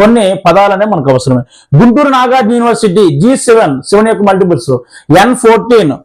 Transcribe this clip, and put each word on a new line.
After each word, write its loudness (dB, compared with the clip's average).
కొన్ని 2
పదాలనే 0
మనకు -4
అవసరమే. -2
గుంటూరు 2
నాగార్జున 0
యూనివర్సిటీ 0
జీ 2
సెవెన్, 0
సెవెన్ 2
యొక్క -4
మల్టిపుల్స్, -2
ఎన్ 0
ఫోర్టీన్, 2